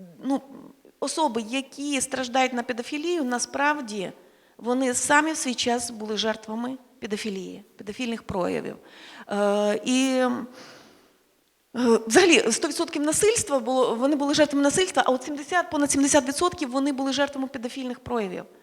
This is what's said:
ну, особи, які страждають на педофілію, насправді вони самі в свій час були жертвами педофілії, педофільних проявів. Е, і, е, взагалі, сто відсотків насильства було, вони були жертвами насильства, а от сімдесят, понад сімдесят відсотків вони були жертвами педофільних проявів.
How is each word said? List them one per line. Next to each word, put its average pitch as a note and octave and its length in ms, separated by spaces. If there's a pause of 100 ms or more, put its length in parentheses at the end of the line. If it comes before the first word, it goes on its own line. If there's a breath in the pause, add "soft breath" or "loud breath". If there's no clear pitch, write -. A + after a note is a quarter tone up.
(240)
ну, C4 180 (580)
особи, C#4 420
які C4+ 600
страждають B3+ 520
на A#3+ 100
педофілію, D4 600
насправді B3 880 (460 soft breath)
вони B3 360
самі D#4 380
в D#4 60
свій B3 180
час A#3+ 360
були G#3+ 260
жертвами A3 600 (220)
педофілії, G3 640 (140)
педофільних A3+ 460
проявів. F3+ 520 (560 loud breath)
Е, G#3 540
і, B3+ 360
е, B3+ 80 (1800 loud breath)
взагалі, C#4+ 440
сто E4 160
відсотків D4+ 340
насильства D#4 580
було, A#3+ 360
вони C4+ 200
були C#4+ 180
жертвами C#4+ 300
насильства, C#4+ 420
а C4 60
от B3+ 120
сімдесят, E4 480
понад D4 200
сімдесят C#4 360
відсотків D4+ 440
вони C4+ 200
були C4+ 220
жертвами C#4 340
педофільних B3 520
проявів. G#3 440 (200 soft breath)